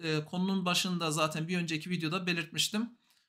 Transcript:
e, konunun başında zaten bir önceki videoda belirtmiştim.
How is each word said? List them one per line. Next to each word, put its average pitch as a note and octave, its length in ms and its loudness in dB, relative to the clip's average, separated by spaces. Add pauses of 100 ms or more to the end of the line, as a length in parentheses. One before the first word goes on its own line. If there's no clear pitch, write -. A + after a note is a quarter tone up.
e, D#3 220 0
konunun F#3 400 0
başında F3 460 2
zaten D#3 380 0
bir F3+ 100 2
önceki E3 320 -2
videoda F3 360 0
belirtmiştim. F3 640 -2 (380)